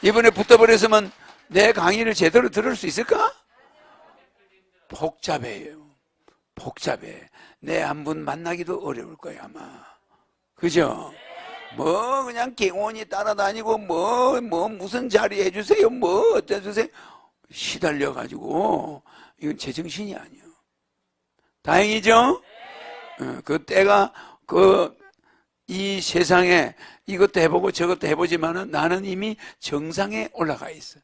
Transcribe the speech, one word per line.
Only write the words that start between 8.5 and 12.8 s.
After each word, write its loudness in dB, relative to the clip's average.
어려울 -10
거야, -18
아마. -20
그죠? -2
뭐, -2
그냥 -6
경호원이 -4